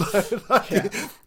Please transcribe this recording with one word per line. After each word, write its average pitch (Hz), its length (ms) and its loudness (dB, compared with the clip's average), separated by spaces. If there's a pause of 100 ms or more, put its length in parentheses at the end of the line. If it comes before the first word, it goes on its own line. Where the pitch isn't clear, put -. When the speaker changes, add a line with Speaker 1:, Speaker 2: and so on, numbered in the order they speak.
(500)
Speaker 1:
Like, 247 220 2
Speaker 2:
Yeah. 180 140 2
Speaker 1:
it, 202 100 -6 (320)